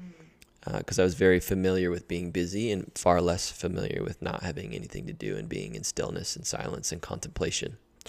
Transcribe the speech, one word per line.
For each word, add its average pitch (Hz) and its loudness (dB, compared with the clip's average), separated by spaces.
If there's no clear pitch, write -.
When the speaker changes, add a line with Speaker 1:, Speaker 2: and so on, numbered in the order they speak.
Speaker 1:
Mm. - -12
Speaker 2:
Uh, - -2
'cause - 0
I - 8
was 92 6
very 92 8
familiar 92 2
with 87 -4
being 87 -4
busy 92 0
and 95 -2
far 90 6
less 87 4
familiar - -2
with - -6
not - -2
having - -4
anything - -8
to - -6
do - -4
and 52 -6
being - -6
in - -8
stillness - -4
and - -8
silence - -4
and 85 -8
contemplation. - -4